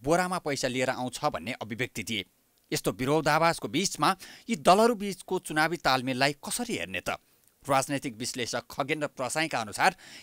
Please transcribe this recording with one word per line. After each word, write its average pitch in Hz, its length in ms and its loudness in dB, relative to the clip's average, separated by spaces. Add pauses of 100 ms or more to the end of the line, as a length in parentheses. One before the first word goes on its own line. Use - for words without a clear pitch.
बोरामा 175 340 2
पैसा 139 300 -2
लिएर 127 220 0
आउँछ 123 340 -4
भन्ने 117 280 -2
अभिव्यक्ति 113 500 -6
दिए। 101 220 -4 (480)
यस्तो 147 200 0
विरोधाभासको 151 760 2
बीचमा 160 480 0 (320)
यी - 80 -2
दलहरू 196 380 6
बीचको 190 440 -4
चुनावी 160 380 0
तालमेललाई 131 560 2
कसरी 214 440 -6
हेर्ने 90 240 -6
त? 95 200 -4 (480)
राजनैतिक 135 480 0
विश्लेषक 120 540 -4
खगेन्द्र 147 360 -2
प्रसाईका 135 540 -4
अनुसार 131 340 2 (280)